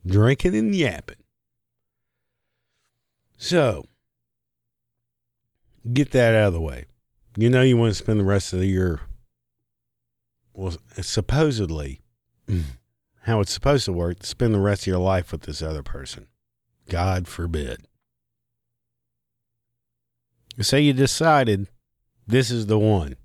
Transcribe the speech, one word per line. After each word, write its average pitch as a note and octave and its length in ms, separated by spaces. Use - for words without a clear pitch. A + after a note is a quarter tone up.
Drinking A#2+ 500
and G#3+ 180
yapping. B2+ 440
So, B2+ 480
get C3+ 200
that A#2 240
out G#2+ 120
of F#2 60
the E2 80
way. C2 240
You A#2 120
know B2+ 120
you B2+ 160
wanna A2+ 160
spend G#2+ 260
the G2 60
rest G2 280
of F#2 100
your, F#2 380
well, F#2+ 220
supposedly, F#2+ 1000
<clears throat> - 760
how A2+ 180
it's G2 120
supposed C#3 340
to F#2+ 80
work, F2 320
spend A#2 280
the G2+ 60
rest G2+ 240
of - 40
your F#2 120
life F#2 320
with D#2 100
this D2+ 200
other D#2 220
person. - 440
God F2+ 400
forbid. D#2+ 580
Say C3+ 220
you D3 120
decided, C3 760
"This A#2+ 240
is A#2 140
the G#2+ 140
one. G2+ 460